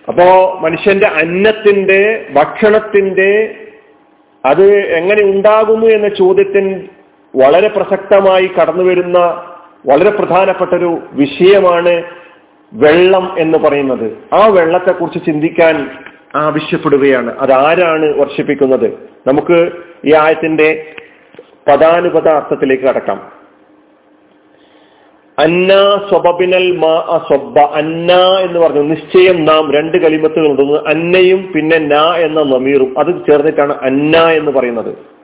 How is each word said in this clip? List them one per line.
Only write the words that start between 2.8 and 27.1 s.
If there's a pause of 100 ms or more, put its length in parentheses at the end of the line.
അത്
എങ്ങനെ
ഉണ്ടാകുന്നു
എന്ന
ചോദ്യത്തിന് (540)
വളരെ
പ്രസക്തമായി (120)
കടന്നു
വരുന്ന (640)
വളരെ
പ്രധാനപ്പെട്ട
ഒരു (140)
വിഷയമാണ് (680)
വെള്ളം
എന്ന്
പറയുന്നത്.
ആ
വെള്ളത്തെക്കുറിച്ച്
ചിന്തിക്കാൻ (460)
ആവശ്യപ്പെടുകയാണ്.
അതാരാണ്
വർഷിപ്പിക്കുന്നത്? (340)
നമുക്ക് (340)
ഈ
ആയത്തിന്റെ (800)
പദാനുപദ
അർത്ഥത്തിലേക്ക്
കടക്കാം. (2000)
അന്നാ
സ്വബബിനൽ
മാ
അ